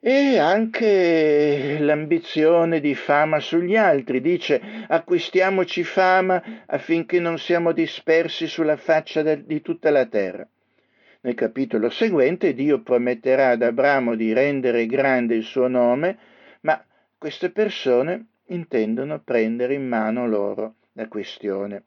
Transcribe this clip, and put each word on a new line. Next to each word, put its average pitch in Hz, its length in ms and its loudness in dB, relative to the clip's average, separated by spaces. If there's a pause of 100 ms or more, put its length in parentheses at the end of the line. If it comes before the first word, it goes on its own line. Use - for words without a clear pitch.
E 269 360 2
anche 160 1400 2
l'ambizione 160 1000 2
di 143 160 0
fama 151 440 2
sugli 175 360 0
altri, 143 460 2
dice: 160 400 0 (260)
"Acquistiamoci 180 960 0
fama 185 840 0
affinché 165 540 -2
non 165 180 -2
siamo 170 360 0
dispersi 165 760 0
sulla 151 300 0
faccia 156 440 -2
del-, 151 220 0
di 151 180 -6
tutta 165 300 -2
la 131 140 4
terra." 95 420 -6 (760)
Nel 123 120 -4
capitolo 117 560 -2
seguente 180 640 0
Dio 135 260 0
prometterà 127 680 0
ad 120 120 2
Abramo 120 540 2
di 110 160 -2
rendere 127 540 0
grande 127 500 0
il 110 80 -2
suo 127 240 -2
nome, 127 500 0 (440)
ma 151 200 -2 (360)
queste 160 320 -6
persone 180 800 -2 (180)
intendono 139 720 -4
prendere 120 540 -2
in 139 120 -4
mano 117 440 -2
loro 104 460 -4 (180)
la 113 160 -12
questione. 101 760 -8